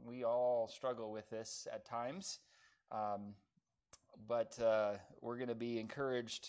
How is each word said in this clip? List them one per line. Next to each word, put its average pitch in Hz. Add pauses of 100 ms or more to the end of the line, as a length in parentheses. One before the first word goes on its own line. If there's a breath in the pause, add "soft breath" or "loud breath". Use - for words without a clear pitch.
we 123
all 120
struggle 113
with 107
this -
at 110
times. 127 (540 soft breath)
Um, 104 (920)
but, 117
uh, 107 (220)
we're 117
gonna 123
be 120
encouraged 123